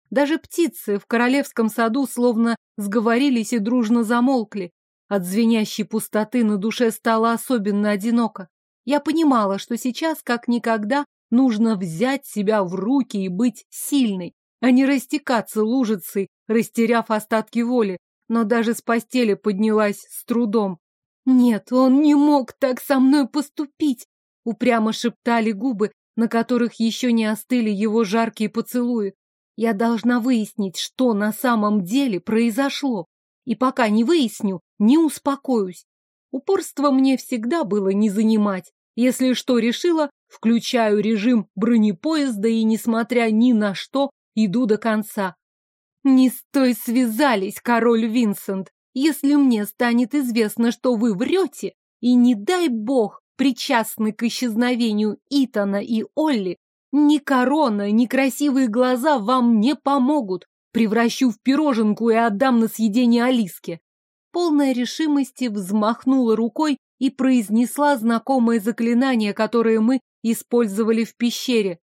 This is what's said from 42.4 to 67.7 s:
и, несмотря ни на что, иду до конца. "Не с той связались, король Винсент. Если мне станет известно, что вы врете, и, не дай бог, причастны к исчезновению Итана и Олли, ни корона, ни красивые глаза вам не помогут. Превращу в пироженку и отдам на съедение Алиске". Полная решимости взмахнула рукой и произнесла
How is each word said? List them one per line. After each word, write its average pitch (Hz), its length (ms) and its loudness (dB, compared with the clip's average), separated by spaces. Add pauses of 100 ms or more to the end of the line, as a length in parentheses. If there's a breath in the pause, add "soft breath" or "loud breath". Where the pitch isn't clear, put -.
и, 226 140 0
несмотря 226 680 0
ни 233 220 4
на 208 200 0
что, 277 360 -4 (260)
иду 220 300 -2
до 214 120 0
конца. 214 580 -4 (680)
"Не 262 260 6
с - 220 -8
той 262 220 2
связались, 226 880 -2
король 233 460 2
Винсент. 202 600 -2 (240)
Если 277 420 0
мне 240 300 4
станет 240 500 0
известно, 233 560 0
что 247 240 0
вы 220 180 0
врете, 294 600 -2 (280)
и, 247 140 2
не 247 200 6
дай 339 320 -2
бог, 226 540 -2 (160)
причастны 240 720 -2
к - 120 -8
исчезновению 226 960 -2 (100)
Итана 208 480 0
и 220 260 -4 (120)
Олли, 226 420 -2 (340)
ни 294 280 4
корона, 254 720 0
ни 233 160 4
красивые 269 600 0
глаза 254 520 0
вам 233 400 2
не 269 160 2
помогут. 254 720 -2 (280)
Превращу 233 580 0
в - 100 -12
пироженку 233 680 0
и 220 60 4
отдам 233 440 2
на 226 80 2
съедение 233 560 2
Алиске". 220 560 -4 (520)
Полная 294 420 2
решимости 277 720 -2
взмахнула 220 880 0
рукой 262 420 -2 (220)
и 262 100 0
произнесла 254 880 0